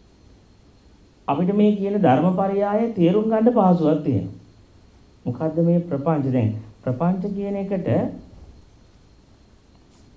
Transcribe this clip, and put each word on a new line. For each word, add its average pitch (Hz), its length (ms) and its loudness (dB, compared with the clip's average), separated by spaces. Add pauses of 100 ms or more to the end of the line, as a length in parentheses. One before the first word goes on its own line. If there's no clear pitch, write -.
(1300)
අපිට 170 260 0
මේ 208 220 2
කියන 196 220 -4
ධර්මපරයය 196 960 2
තේරුම් 196 340 2
ගන්න 220 240 2
පහසුවක් 170 520 4
තියෙනවා. 104 320 -2 (880)
මොකද්ද 151 360 -6
මේ 170 220 2
ප්‍රපංච? 143 500 -2
දැන් 113 220 0 (260)
ප්‍රපංච 170 500 -2
කියන 202 280 -6
එකට 196 320 -4 (2250)